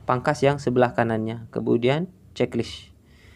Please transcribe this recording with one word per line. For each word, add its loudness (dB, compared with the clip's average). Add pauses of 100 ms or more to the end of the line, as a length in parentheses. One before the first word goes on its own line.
pangkas 0
yang 2
sebelah 2
kanannya. -2
Kemudian 0 (320)
checklist. -4 (460)